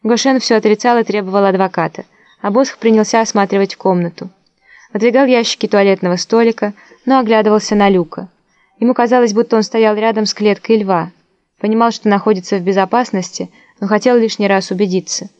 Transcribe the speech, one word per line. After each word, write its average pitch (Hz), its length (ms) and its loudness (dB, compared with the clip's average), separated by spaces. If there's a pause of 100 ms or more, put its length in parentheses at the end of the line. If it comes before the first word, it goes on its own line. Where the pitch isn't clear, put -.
Гошен 240 360 0
все - 160 0
отрицал 220 440 2
и 226 40 0
требовал 202 400 -2
адвоката, 185 640 -2 (360)
а 202 100 -4
Босх 262 260 0
принялся 220 420 2
осматривать 196 560 -2
комнату. 175 540 -4 (600)
Отодвигал 240 360 2
ящики 233 420 0
туалетного 190 480 2
столика, 226 580 -2 (320)
но 262 140 2
оглядывался 214 560 2
на 202 140 4
Люка. 185 400 -2 (500)
Ему 240 140 0
казалось, 240 400 2
будто 226 240 0
он 214 60 2
стоял 214 320 0
рядом 214 300 0
с 202 80 -4
клеткой 208 440 0
льва. 180 340 -2 (480)
Понимал, 226 320 0
что - 160 -6
находится 202 500 0
в 185 40 -4
безопасности, 190 880 -2 (320)
но 202 60 -6
хотел 214 280 2
лишний 220 320 0
раз 190 240 0
убедиться. 185 580 -4 (100)